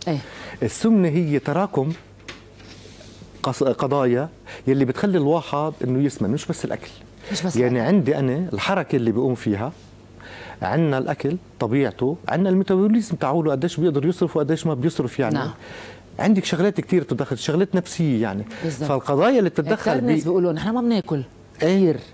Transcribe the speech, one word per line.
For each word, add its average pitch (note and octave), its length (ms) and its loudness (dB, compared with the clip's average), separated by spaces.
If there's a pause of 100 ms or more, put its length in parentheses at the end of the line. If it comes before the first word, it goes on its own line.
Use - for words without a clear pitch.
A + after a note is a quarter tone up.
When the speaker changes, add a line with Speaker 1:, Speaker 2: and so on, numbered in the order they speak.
Speaker 1:
إيه. D3 100 -2 (440)
Speaker 2:
السمنة F#3+ 460 2
هي D3 300 0
تراكم D3+ 540 0 (1500)
قص-، C3 220 -2
قضايا C3+ 640 2 (380)
يلي C3+ 180 4
بتخلي F#3 340 0
الواحد D3+ 540 0 (120)
إنه B2+ 200 2
يسمن، G#2+ 260 -2
مش D3 160 -2
بس - 180 -6
الأكل. - 260 -8 (420)
Speaker 1:
مش G3 100 -4
بس E3+ 140 -2
Speaker 2:
يعني B2 240 2
Speaker 1:
الأكل. C#3+ 140 2
Speaker 2:
عندي C#3+ 240 2
أنا C#3 340 -2
الحركة D3+ 440 -2
اللي A2+ 160 2
بقوم B2+ 220 0
فيها، A2+ 380 -2 (920)
عنا C#3+ 360 2
الأكل C#3+ 380 -2 (240)
طبيعته، B2+ 560 0 (120)
عنا F3+ 200 2
الميتابوليزم G3 680 2
تاعوله D3+ 360 0
قديش D3+ 280 -2
بيقدر D3 260 2
يصرف F3 300 0
وقديش D#3 300 0
ما D#3 80 0
بيصرف C3 440 -2
يعني. B2+ 160 2
Speaker 1:
نعم. C#3 160 -2 (680)
Speaker 2:
عندك F#3+ 260 4
شغلات F#3 360 0
كتير F3+ 220 2
بتتدخل، C3+ 360 -4
شغلات F3 360 0
نفسية D#3 480 0
يعني. G#2 220 -2 (200)
Speaker 1:
بالضبط. D3 240 -4
Speaker 2:
فالقضايا D3 500 2
اللي G#3 120 4
بتتدخل E3+ 420 0
Speaker 1:
كتير C3+ 120 0
ناس D#3 160 2
Speaker 2:
ب- - 40 -8
Speaker 1:
بيقولوا: F3 280 2
"نحن D#3 180 -2
ما A#3+ 100 0
بناكل G3+ 420 0 (400)
Speaker 2:
إيه، F3+ 160 4
Speaker 1:
كتير، E3 180 4 (180)